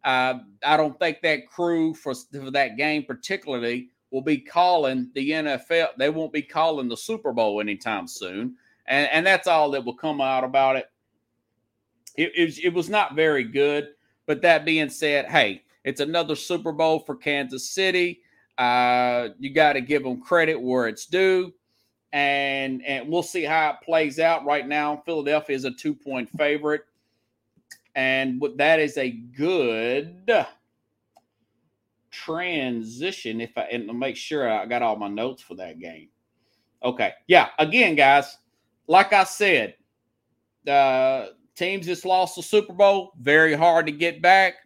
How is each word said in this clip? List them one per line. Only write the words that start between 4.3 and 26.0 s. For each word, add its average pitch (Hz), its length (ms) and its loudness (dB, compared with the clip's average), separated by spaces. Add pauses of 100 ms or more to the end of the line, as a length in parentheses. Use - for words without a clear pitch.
calling 139 760 0
the 139 200 -4
N 156 140 -4
F 135 240 -6
L. 165 260 2
They 135 120 2
won't 156 240 -6
be 151 80 -4
calling 156 460 -2
the 117 100 -6
Super 214 340 -6
Bowl 107 300 0
anytime 104 460 -6
soon. 104 480 -8 (300)
And, 139 260 0
and 160 140 2
that's 190 220 2
all 156 240 4
that 135 140 -4
will 120 100 -8
come 151 240 -6
out 131 240 0
about 135 340 2
it. 131 120 -8 (1300)
It, 165 180 -2
it, 165 300 -2
it 175 80 0
was 170 160 -4
not 185 260 0
very 151 280 2
good. 143 460 0 (360)
But 151 160 -2
that 160 240 4
being 156 240 0
said, 147 380 -2
hey, 110 360 2 (200)
it's 139 180 -4
another 156 340 -2
Super 165 360 -6
Bowl 160 280 2
for 147 160 -10
Kansas 131 540 -4
City. 180 520 -2 (360)
Uh, 123 720 2 (100)
you 135 100 -8
gotta 143 320 4
give 135 240 0
'em 127 160 -6
credit 160 400 0
where 127 260 0
it's 110 200 -10
due. 185 440 2 (600)
And, 139 760 -2
and 135 240 -6
we'll 175 140 -2
see 175 180 -6
how 156 300 0
it - 120 -10
plays 160 360 0
out. 160 260 2
Right 143 220 -2
now, 147 360 -4
Philadelphia 151 520 -2
is 131 100 -6
a 131 60 -4
two-point 131 680 -8